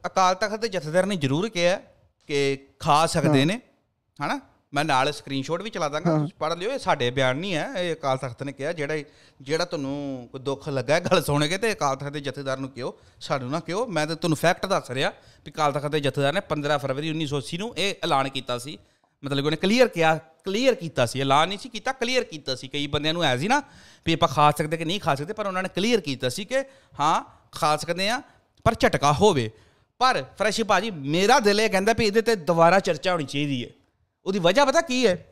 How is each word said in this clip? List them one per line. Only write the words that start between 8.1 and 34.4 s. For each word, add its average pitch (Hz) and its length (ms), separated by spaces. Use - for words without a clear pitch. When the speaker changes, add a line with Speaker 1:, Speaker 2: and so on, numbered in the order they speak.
Speaker 1:
ਤਖਤ 131 260
ਨੇ 143 80
ਕਿਹਾ। 139 220
ਜਿਹੜਾ, 151 200
ਜਿਹੜਾ 160 240
ਤੁਹਾਨੂੰ 139 680
ਕੋਈ 135 100
ਦੁੱਖ 135 280
ਲੱਗਾ 135 260
ਹੈ 175 40
ਗੱਲ 175 240
ਸੁਣ 147 240
ਕੇ, 185 100
ਤੇ 220 160
ਅਕਾਲ 135 220
ਤਖਤ 139 140
ਦੇ 147 100
ਜਥੇਦਾਰ 135 380
ਨੂੰ 135 120
ਕਿਹੋ, 135 300
ਸਾਨੂੰ 127 300
ਨਾ 156 100
ਕਿਹੋ। 196 280
ਮੈਂ 156 200
ਤਾਂ 160 80
ਤੁਹਾਨੂੰ 160 220
ਫੈਕਟ 185 280
ਦੱਸ 175 260
ਰਿਹਾ 135 220
ਵੀ 151 60
ਅਕਾਲ 147 200
ਤਖਤ 143 160
ਦੇ 151 120
ਜਥੇਦਾਰ 139 340
ਨੇ 196 60
ਪੰਦਰਾਂ 147 400
ਫਰਵਰੀ 139 300
ਉੱਨੀ 156 180
ਸੌ 143 100
ਅੱਸੀ 165 200
ਨੂੰ 190 200
ਇਹ 190 260
ਐਲਾਨ 139 260
ਕੀਤਾ 123 280
ਸੀ। 120 200
ਮਤਲਬ 143 160
ਕਿ 139 60
ਉਹਨੇ 156 120
ਕਲੀਅਰ 226 300
ਕਿਹਾ, 160 300
ਕਲੀਅਰ 220 580
ਕੀਤਾ 135 300
ਸੀ, 127 160
ਐਲਾਨ 139 280
ਨਹੀਂ 202 100
ਸੀ 247 100
ਕੀਤਾ, 226 220
ਕਲੀਅਰ 247 320
ਕੀਤਾ 143 320
ਸੀ। 131 120
ਕਈ 143 200
ਬੰਦਿਆਂ 151 260
ਨੂੰ 170 100
ਐ 127 140
ਸੀ 156 100
ਨਾ 277 160
ਵੀ 165 80
ਆਪਾਂ 160 160
ਖਾ 147 220
ਸਕਦੇ 156 260
ਕਿ 165 80
ਨਹੀਂ 185 140
ਖਾ 151 160
ਸਕਦੇ, 151 180
ਪਰ 202 140
ਉਹਨਾਂ 185 160
ਨੇ 185 120
ਕਲੀਅਰ 208 260
ਕੀਤਾ 127 280
ਸੀ 202 160
ਕਿ 247 180
ਹਾਂ, 165 240
ਖਾ 151 260
ਸਕਦੇ 170 320
ਆ, 262 120
ਪਰ 233 120
ਝਟਕਾ 147 360
ਹੋਵੇ। 143 400
ਪਰ 226 260
ਫਰੈਸ਼ੀ 214 240
ਭਾਜੀ, 202 280
ਮੇਰਾ 180 480
ਦਿਲ 202 220
ਇਹ 220 80
ਕਹਿੰਦਾ 196 280
ਵੀ 226 80
ਇਹਦੇ 208 140
'ਤੇ 226 160
ਦੁਬਾਰਾ 170 440
ਚਰਚਾ 180 340
ਹੋਣੀ 165 100
ਚਾਹੀਦੀ 139 420
ਹੈ। - 40
ਉਹਦੀ 196 140
ਵਜ੍ਹਾ 196 260